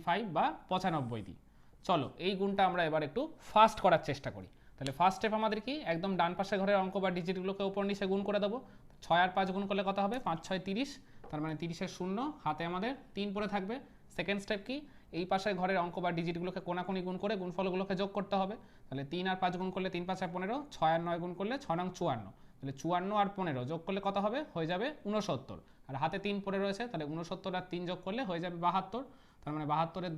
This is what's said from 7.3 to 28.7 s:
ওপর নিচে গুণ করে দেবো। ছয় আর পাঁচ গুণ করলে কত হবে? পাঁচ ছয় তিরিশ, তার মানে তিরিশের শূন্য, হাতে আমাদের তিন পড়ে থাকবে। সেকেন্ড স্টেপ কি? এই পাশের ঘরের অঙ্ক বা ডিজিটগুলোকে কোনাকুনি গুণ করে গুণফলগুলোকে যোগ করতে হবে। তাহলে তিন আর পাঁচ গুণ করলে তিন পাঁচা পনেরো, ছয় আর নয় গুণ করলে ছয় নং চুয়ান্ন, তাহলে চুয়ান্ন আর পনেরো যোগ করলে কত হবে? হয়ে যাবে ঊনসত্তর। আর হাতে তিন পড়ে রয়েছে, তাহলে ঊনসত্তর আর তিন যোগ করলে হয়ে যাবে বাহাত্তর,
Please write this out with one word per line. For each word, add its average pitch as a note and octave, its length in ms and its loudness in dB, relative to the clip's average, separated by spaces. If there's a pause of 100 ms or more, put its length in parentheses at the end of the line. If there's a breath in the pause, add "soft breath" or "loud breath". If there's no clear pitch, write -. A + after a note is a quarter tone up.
ওপর G3+ 200 -2
নিচে G3 220 -2
গুণ G3 160 2
করে G#3 160 4
দেবো। G#3 120 0 (480 loud breath)
ছয় E3+ 200 8
আর F#3 120 4
পাঁচ F#3+ 180 4
গুণ G3+ 140 0
করলে G3 200 2
কত G3 160 0
হবে? G3+ 120 0 (100)
পাঁচ E3 200 0
ছয় F#3+ 200 0
তিরিশ, A#3 240 -2 (400 loud breath)
তার D3+ 140 -2
মানে D#3+ 180 -2
তিরিশের F3 340 -4
শূন্য, F#3+ 220 -2 (260)
হাতে D#3 260 0
আমাদের F#3+ 220 -2 (240)
তিন G3+ 180 -2
পড়ে G#3 200 -2
থাকবে। G3+ 200 -2 (420 loud breath)
সেকেন্ড G3 280 -2
স্টেপ G#3 240 -2
কি? C4 80 -2 (420 loud breath)
এই F3+ 120 0
পাশের G3 300 2
ঘরের F#3 240 2
অঙ্ক F3 200 -6
বা F3 140 2
ডিজিটগুলোকে F3 500 -2
কোনাকুনি F3+ 380 -2
গুণ F#3 160 -4
করে G#3 200 2
গুণফলগুলোকে F#3+ 580 -2
যোগ G3 160 -2
করতে G3+ 240 -2
হবে। F#3+ 140 -2 (320 loud breath)
তাহলে C#3 260 -6
তিন F3+ 180 -2
আর F#3 120 2
পাঁচ F3+ 180 4
গুণ F#3 140 -2
করলে F#3+ 200 0
তিন F3 140 -2
পাঁচা F#3 260 -2
পনেরো, F#3+ 220 -2 (180)
ছয় D#3+ 220 4
আর E3 100 0
নয় E3+ 160 -2
গুণ F3+ 160 -4
করলে G#3 160 -2 (100)
ছয় E3+ 160 0
নং F3+ 60 0 (120)
চুয়ান্ন, B2+ 280 0 (320 soft breath)
তাহলে C3+ 220 -6
চুয়ান্ন F3+ 300 0 (100)
আর G3 160 4
পনেরো D#3 240 0 (100)
যোগ D#3+ 160 -4
করলে G3 220 -2
কত G3 160 0
হবে? G#3+ 140 0 (160)
হয়ে E3 180 -2
যাবে F#3+ 140 0 (220)
ঊনসত্তর। F3+ 500 -2 (300 soft breath)
আর C3 140 -6
হাতে E3 240 0
তিন G3+ 180 0
পড়ে G3 200 0
রয়েছে, G3 260 0
তাহলে D#3 220 -4
ঊনসত্তর F3 460 -6
আর F3+ 140 -6
তিন F3 180 -4
যোগ F3+ 160 -4
করলে G#3+ 220 -2
হয়ে E3+ 160 0
যাবে F3 120 -4 (100)
বাহাত্তর, F#3+ 360 0 (400 loud breath)